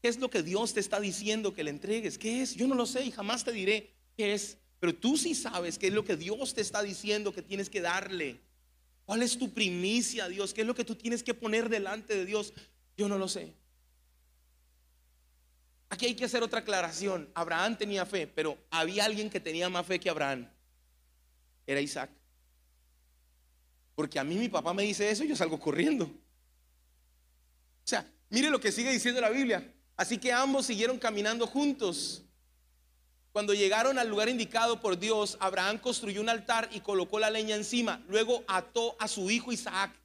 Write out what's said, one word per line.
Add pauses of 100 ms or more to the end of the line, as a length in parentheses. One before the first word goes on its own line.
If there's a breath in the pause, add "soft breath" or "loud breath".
¿Qué
es
lo
que
Dios
te
está
diciendo
que
le
entregues?
¿Qué
es?
Yo
no
lo
sé
y
jamás
te
diré (280)
qué
es, (200)
pero
tú
sí
sabes
qué
es
lo
que
Dios
te
está
diciendo
que
tienes
que
darle. (680)
¿Cuál
es
tu
primicia,
Dios?
¿Qué
es
lo
que
tú
tienes
que
poner
delante
de
Dios? (440 loud breath)
Yo
no
lo
sé. (2250)
Aquí
hay
que
hacer
otra
aclaración.
Abraham
tenía
fe,
pero (140)
había
alguien
que
tenía
más
fe
que
Abraham. (1160)
Era
Isaac. (1900)
Porque
a
mí
mi
papá
me
dice
eso
y
yo
salgo
corriendo.
O
sea, (200)
mire
lo
que
sigue
diciendo
la
Biblia. (220)
"Así
que
ambos
siguieron
caminando
juntos. (1120)
Cuando
llegaron
al
lugar
indicado
por
Dios,
Abraham
construyó
un
altar
y
colocó
la
leña
encima.
Luego
ató
a
su
hijo
Isaac". (120)